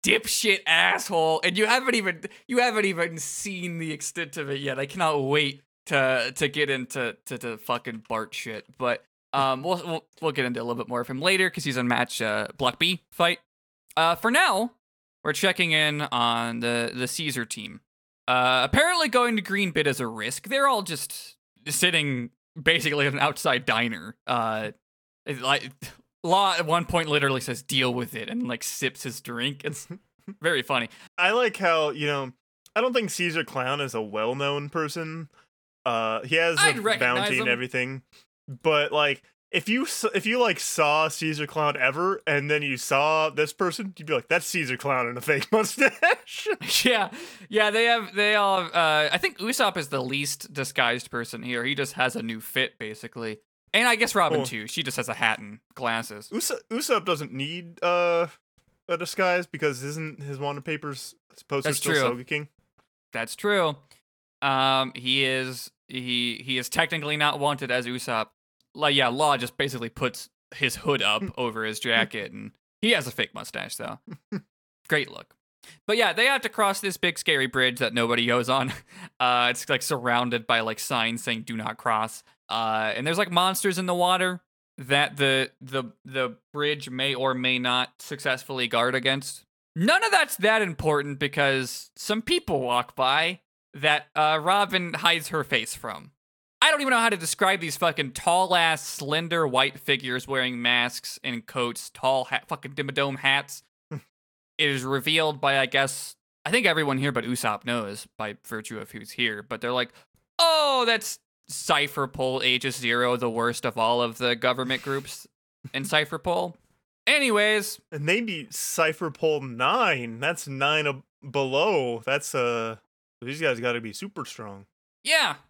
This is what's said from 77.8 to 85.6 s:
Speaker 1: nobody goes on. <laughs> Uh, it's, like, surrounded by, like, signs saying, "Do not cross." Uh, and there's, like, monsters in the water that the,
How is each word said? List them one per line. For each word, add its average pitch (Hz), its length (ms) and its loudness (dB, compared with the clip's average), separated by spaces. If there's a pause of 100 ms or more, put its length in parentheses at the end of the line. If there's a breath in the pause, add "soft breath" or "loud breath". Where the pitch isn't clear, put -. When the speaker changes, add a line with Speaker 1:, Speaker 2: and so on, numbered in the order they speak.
Speaker 1:
nobody 120 320 2
goes 120 240 2
on. 131 280 2
<laughs> - 60 -18 (360 loud breath)
Uh, 123 320 4
it's, - 180 -6
like, 135 120 2
surrounded 120 640 0
by, 117 140 4
like, 110 200 -2
signs 117 440 -2
saying, 113 200 -4
"Do 117 120 -8
not 110 220 -6
cross." 110 460 -2 (260 soft breath)
Uh, 110 440 0
and 131 140 -2
there's, 165 100 0
like, 190 140 0
monsters 180 460 2
in 185 80 -2
the 180 80 0
water 180 480 2 (360)
that 139 380 2
the, 135 340 2 (120)